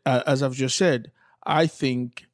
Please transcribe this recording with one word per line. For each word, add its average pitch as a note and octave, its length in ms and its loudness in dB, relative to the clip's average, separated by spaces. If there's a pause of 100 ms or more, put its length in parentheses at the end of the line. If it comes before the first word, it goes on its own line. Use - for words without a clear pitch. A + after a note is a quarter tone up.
uh, B2+ 200 2
as C#3 180 2
I've B2+ 100 -4
just C3 220 -4
said, C#3+ 340 0 (340)
I D#3 220 2
think B2 680 -4